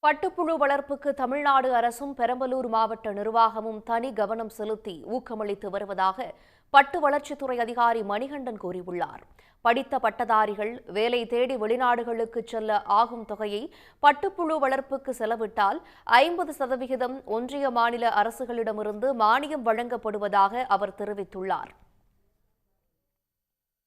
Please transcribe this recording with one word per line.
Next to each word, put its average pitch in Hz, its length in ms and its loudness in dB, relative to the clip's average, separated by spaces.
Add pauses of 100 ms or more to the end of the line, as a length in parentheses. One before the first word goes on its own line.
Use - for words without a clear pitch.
பட்டுப்புழு 330 500 0
வளர்ப்புக்கு 277 580 0
தமிழ்நாடு 269 600 2
அரசும் 240 420 0
பெரம்பலூர் 254 520 -2
மாவட்ட 220 440 0
நிர்வாகமும் 220 680 0
தனி 233 300 -2
கவனம் 214 360 -2
செலுத்தி 214 640 -8
ஊக்கமளித்து 214 540 -6
வருவதாக 196 680 -2 (360)
பட்டு 277 400 6
வளர்ச்சித்துறை 285 460 -4
அதிகாரி 233 460 2
மணிகண்டன் 240 580 -6
கூறியுள்ளார். 175 600 -6 (380)
படித்த 262 380 2
பட்டதாரிகள் 214 840 0 (100)
வேலை 226 340 0
தேடி 247 300 0
வெளிநாடுகளுக்கு 233 880 0
செல்ல 220 380 -2
ஆகும் 233 420 2
தொகையை 214 480 -8 (300)
பட்டுப்புழு 320 560 4
வளர்ப்புக்கு 269 560 -2
செலவிட்டால் 220 720 -2 (180)
ஐம்பது 320 480 4
சதவிகிதம் 254 720 -4
ஒன்றிய 254 460 -2
மாநில 233 380 2
அரசுகளிடமிருந்து 220 1040 -2
மானியம் 247 520 2
வழங்கப்படுவதாக 214 960 0
அவர் 196 360 0
தெரிவித்துள்ளார். 190 760 -6 (2250)